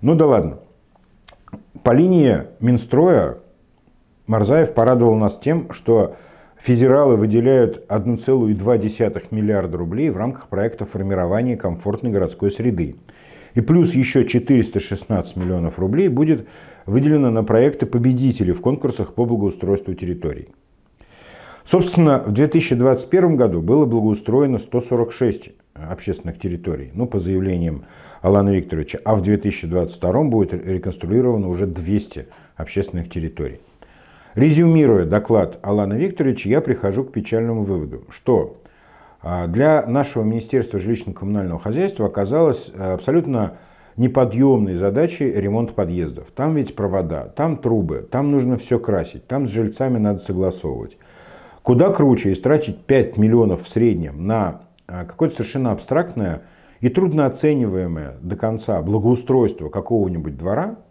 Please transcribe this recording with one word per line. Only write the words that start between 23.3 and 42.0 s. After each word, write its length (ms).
году 240
было 260
благоустроено 720
сто 220
сорок 320
шесть 380
общественных 640
территорий, 560
ну, 120
по 120
заявлениям 680
Алана 280
Викторовича, 540
а 100
в 80
две 140
тысячи 300
двадцать 300
втором 340
будет 220
реконструировано 960
уже 180
двести 600
общественных 540
территорий. 500
Резюмируя 720
доклад 560
Алана 320
Викторовича, 540
я 120
прихожу 440
к 80
печальному 520
выводу, 460
что, 460
а, 240
для 400
нашего 380
Министерства 540
жилищно-коммунального 840
хозяйства 460